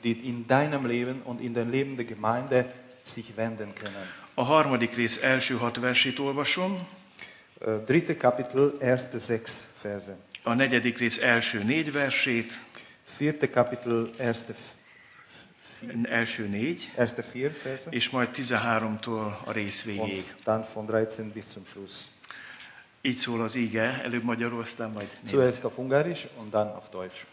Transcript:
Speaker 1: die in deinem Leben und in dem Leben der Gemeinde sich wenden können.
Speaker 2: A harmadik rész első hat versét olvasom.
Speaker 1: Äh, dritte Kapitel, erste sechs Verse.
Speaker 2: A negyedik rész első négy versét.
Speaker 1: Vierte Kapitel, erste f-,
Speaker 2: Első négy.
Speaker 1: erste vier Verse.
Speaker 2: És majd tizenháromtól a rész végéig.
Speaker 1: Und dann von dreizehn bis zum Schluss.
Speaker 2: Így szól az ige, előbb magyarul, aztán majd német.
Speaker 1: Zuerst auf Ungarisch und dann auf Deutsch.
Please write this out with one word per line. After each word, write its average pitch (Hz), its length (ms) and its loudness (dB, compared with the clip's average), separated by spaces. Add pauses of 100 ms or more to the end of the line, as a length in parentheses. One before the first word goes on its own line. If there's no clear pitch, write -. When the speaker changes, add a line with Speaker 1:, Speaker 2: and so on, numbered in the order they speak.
Speaker 1:
die 117 240 2
in 120 200 -6
deinem 139 380 4
Leben 120 380 -2
und 120 180 -8
in 117 120 -4
dem 117 160 0
Leben 135 260 0
der 123 100 -4
Gemeinde 117 600 2 (360)
sich - 340 -10
wenden 107 380 -4
können. 98 320 -10 (280)
Speaker 2:
A 127 100 0
harmadik 131 520 4
rész 117 260 0
első 131 360 4
hat 117 200 0
versét 127 420 2
olvasom. 160 680 -2 (720)
Speaker 1:
Äh, 110 260 -2
dritte 165 320 4
Kapitel, 131 600 4
erste 127 400 2
sechs 113 320 -2 (300)
Verse. 98 360 -8 (260)
Speaker 2:
A 120 100 0
negyedik 123 440 4
rész 117 240 0
első 117 420 4
négy 151 280 2
versét. 127 600 0 (640)
Speaker 1:
Vierte 147 320 2
Kapitel, 120 680 2
erste 117 360 -2
f-, - 200 -16 (1300)
Speaker 2:
Első 117 440 0
négy. 113 480 -4
Speaker 1:
erste 117 360 0
vier 135 200 -2 (120)
Verse. 131 260 -8
Speaker 2:
És 123 200 0
majd 123 200 2
tizenháromtól 110 1160 0
a 113 60 -6
rész 104 320 -2
végéig. 101 440 -4
Speaker 1:
Und - 160 -18
dann 110 300 0
von 107 120 -8
dreizehn 110 460 0
bis 104 140 -12
zum 98 200 -16
Schluss. 98 280 -16 (1080)
Speaker 2:
Így 127 160 0
szól 117 240 0
az 113 140 0
ige, 117 480 2
előbb 120 200 -2
magyarul, 117 380 -2
aztán 113 280 -6
majd 104 240 -8
német. - 160 -16
Speaker 1:
Zuerst 127 340 4
auf 110 140 -4
Ungarisch 147 500 0 (120)
und 107 100 -12
dann 107 180 2
auf 107 220 -12
Deutsch. 92 440 -10